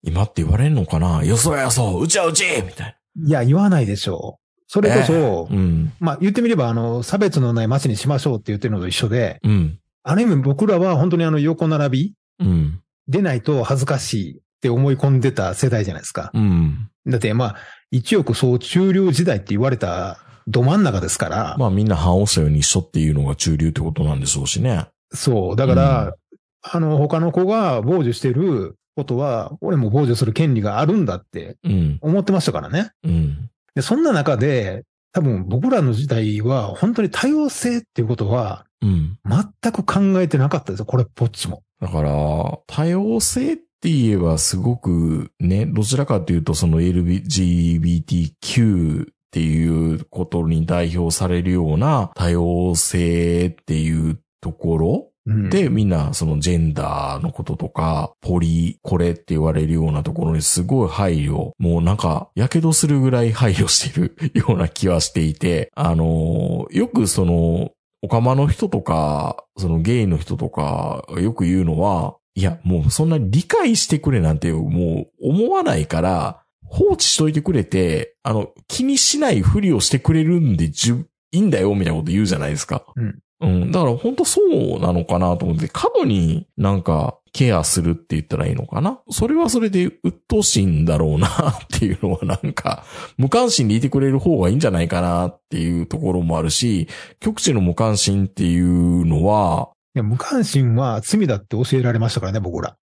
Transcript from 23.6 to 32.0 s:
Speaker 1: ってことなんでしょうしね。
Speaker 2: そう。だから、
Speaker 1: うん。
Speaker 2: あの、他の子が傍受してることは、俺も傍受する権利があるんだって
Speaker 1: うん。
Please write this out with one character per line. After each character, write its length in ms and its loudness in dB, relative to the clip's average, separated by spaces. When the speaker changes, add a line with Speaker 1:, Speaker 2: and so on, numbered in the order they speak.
Speaker 1:
っ 40 -2
て 80 -6
こ 100 -4
と 120 -4
な 120 0
ん 60 -4
で 40 -6
し 120 -2
ょ 60 -4
う 40 -6
し 140 -4
ね。 260 -2
Speaker 2:
そ 400 0
う。 20 -2
だ 120 2
か 80 4
ら、 300 4
Speaker 1:
う 40 -6
ん。 40 -10
Speaker 2:
あ 180 -4
の、 180 2
他 220 2
の 120 0
子 140 2
が 380 0
傍 160 2
受 140 0
し 80 -8
て 100 0
る 460 -2
こ 80 -6
と 140 -4
は、 340 -4
俺 140 -2
も 140 2
傍 160 4
受 100 2
す 100 0
る 80 -2
権 200 2
利 80 0
が 180 -2
あ 60 2
る 80 2
ん 120 2
だ 100 -4
っ 100 -14
て 380 -14
Speaker 1:
う 60 -2
ん。 320 0